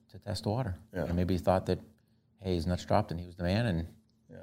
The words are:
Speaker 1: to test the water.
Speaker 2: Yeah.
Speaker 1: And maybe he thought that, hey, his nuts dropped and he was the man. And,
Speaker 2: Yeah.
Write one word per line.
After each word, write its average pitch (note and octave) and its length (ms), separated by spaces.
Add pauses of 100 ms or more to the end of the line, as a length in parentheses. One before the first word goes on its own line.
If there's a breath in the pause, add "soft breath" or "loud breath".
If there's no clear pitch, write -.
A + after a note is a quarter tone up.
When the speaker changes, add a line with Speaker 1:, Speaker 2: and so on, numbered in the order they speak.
(120)
Speaker 1:
to F#2 80
test G2 240
the G#2+ 60
water. G#2+ 260 (180)
Speaker 2:
Yeah. D#2+ 120
Speaker 1:
And E2+ 100
maybe F2+ 180
he F2 60
thought F#2+ 280
that, F#2 120 (600)
hey, F#2+ 140
his E2 120
nuts F2+ 180
dropped G2+ 260
and E2+ 80
he F2 60
was F2+ 100
the F2+ 80
man. G2+ 220
And, E2+ 220 (420)
Speaker 2:
Yeah. F#2 140